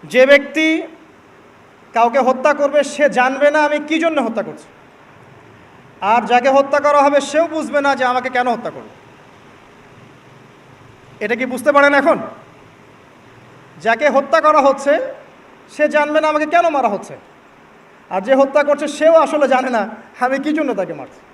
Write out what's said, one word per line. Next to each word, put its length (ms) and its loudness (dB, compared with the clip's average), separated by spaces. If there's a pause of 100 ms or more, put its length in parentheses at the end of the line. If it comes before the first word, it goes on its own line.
যে 220 4
ব্যক্তি 560 2 (1080)
কাউকে 260 2
হত্যা 360 0
করবে, 300 0
সে 260 0
জানবে 400 2
না 140 0
আমি 140 -2 (100)
কি 100 -2
জন্য 220 -2
হত্যা 220 -6
করছি। 220 -14 (1400)
আর 220 2
যাকে 260 2
হত্যা 320 2
করা 220 2
হবে, 180 2
সেও 260 -2
বুঝবে 340 -4
না 160 0
যে 80 -4
আমাকে 240 -2
কেন 200 -2
হত্যা 220 -6
করবে।" 180 -18 (2250)
এটা 120 -4
কি 100 -4
বুঝতে 260 -2
পারেন 220 4
এখন? 240 2 (1600)
যাকে 260 0
হত্যা 320 0
করা 200 4
হচ্ছে, 540 0 (600)
সে 120 0
জানবে 320 0
না 80 0
আমাকে 180 -2
কেন 220 2
মারা 200 -2
হচ্ছে। 280 -8 (960)
আর 100 -4
যে 140 0
হত্যা 280 2
করছে, 260 -2
সেও 260 2
আসলে 340 2
জানে 220 0
না 180 -2 (320)
আমি 180 -2
কি 140 -4
জন্য 220 -2
তাকে 200 -6
মারছি। 260 -18 (140)